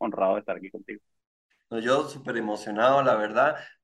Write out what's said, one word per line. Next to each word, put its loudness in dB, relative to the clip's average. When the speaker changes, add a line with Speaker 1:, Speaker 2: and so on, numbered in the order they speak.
Speaker 1:
honrado 0
de -2
estar -6
aquí -14
contigo. -16
Speaker 2:
No, -4
yo 2
súper -8
emocionado, 2
la 4
verdad, 2